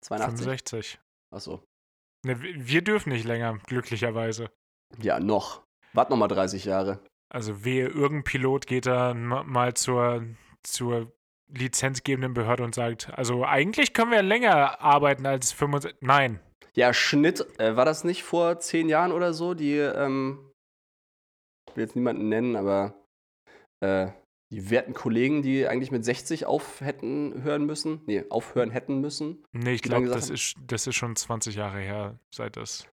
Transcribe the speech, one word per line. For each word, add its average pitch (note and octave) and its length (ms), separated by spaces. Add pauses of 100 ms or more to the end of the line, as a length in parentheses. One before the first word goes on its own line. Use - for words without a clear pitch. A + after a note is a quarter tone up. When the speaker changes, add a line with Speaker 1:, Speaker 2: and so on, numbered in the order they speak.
Speaker 1:
Zweiundachtzig? A2 340
Speaker 2:
Fünfundsechzig. A#2+ 600 (360)
Speaker 1:
Ach F#2+ 60
so. - 220 (640)
Speaker 2:
Ne, B2+ 160
wir, F3 140 (120)
wir D3+ 160
dürfen G#3 280
nicht A2+ 160
länger, A#2 400
glücklicherweise. A2+ 840 (500)
Speaker 1:
Ja, G2+ 200
noch. G2+ 420 (300)
Wart B2 180
noch C3+ 60
mal G#2+ 120
dreißig F#2+ 360
Jahre. G2 360 (320)
Speaker 2:
Also G#2+ 320
wehe, B2+ 240
irgendein C#3+ 360
Pilot C3 420
geht B2+ 200
da B2 260
ma-, A#2+ 320
mal B2 300
zur, A#2+ 500 (380)
zur A#2+ 500 (400)
lizenzgebenden C3 800
Behörde A#2+ 320
und A2+ 100
sagt, A#2 360
also B2 340
eigentlich D3+ 480
können A#3 200
wir A3 100
länger F#3+ 580
arbeiten C#3+ 460
als C3+ 260
fünfundsechzig. C#3+ 480
Nein. C3 400 (340)
Speaker 1:
Ja, B2 200
Schnitt, D3 520 (140)
äh, A2+ 160
war B2 80
das D#3 200
nicht F3 180
vor E3+ 380
zehn E3 280
Jahren E3+ 240
oder F3 220
so, E3+ 200
die, D3 220
ähm, C#3 760 (1160)
ich - 80
will A2+ 80
jetzt A2 120
niemanden A#2+ 320
nennen, A2+ 280
aber, G2 380 (920)
äh, F#2+ 240 (440)
die G2 180
werten A#2+ 240
Kollegen, C3 480
die C3+ 260
eigentlich B2+ 240
mit A#2 120
sechzig B2 420
auf - 340
hätten C#3 640
hören D3 220
müssen? D#3 400
Nee, G2+ 240
aufhören A#2 420
hätten C3+ 280
müssen. D3+ 520
Speaker 2:
Nee, B2 220
ich A#2 80
Speaker 1:
Die B2 60
dann A#2+ 140
Speaker 2:
glaub, B2 140
Speaker 1:
gesagt A#2+ 60
Speaker 2:
das - 340
Speaker 1:
haben C3+ 80
Speaker 2:
ist, B2 80
das A#2 160
ist B2 80
schon A#2 180
zwanzig A2 400
Jahre G2+ 240
her, G2+ 400 (160)
seit A2+ 220
das - 420